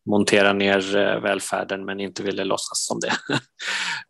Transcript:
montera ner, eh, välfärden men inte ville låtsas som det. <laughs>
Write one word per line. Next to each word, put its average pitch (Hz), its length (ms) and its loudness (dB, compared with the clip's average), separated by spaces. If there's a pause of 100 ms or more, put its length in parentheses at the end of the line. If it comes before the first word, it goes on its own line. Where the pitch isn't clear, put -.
montera 101 480 4
ner, 98 440 2
eh, 101 220 2
välfärden 98 640 -2
men 98 140 -6
inte 98 240 -8
ville 98 200 -4
låtsas - 440 -2
som - 120 -4
det. - 180 -4
<laughs> - 220 -2 (720)